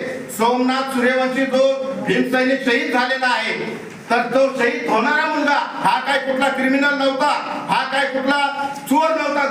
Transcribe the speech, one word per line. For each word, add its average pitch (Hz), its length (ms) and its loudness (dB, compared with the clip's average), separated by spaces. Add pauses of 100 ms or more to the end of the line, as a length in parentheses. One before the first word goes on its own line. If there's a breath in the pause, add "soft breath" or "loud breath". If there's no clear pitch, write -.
(380)
सोमनाथ 254 560 0
सूर्यवंशी 254 520 2
जो 262 180 2 (440)
भीमसैनिक 254 580 2
शहीद 285 280 0
झालेला 254 340 0
आहे, 220 260 0 (560)
तर 233 120 2
तो 262 260 2 (120)
शहीद 247 300 0
होणारा 294 360 2
मुलगा 285 320 0 (160)
हा 254 260 0
काय 269 180 0
कुठला 262 300 0
क्रिमिनल 269 460 2
नव्हता, 277 380 2 (380)
हा - 220 2
काय 277 140 0
कुठला 277 640 -2 (200)
चोर 320 200 4
नव्हता, 285 420 0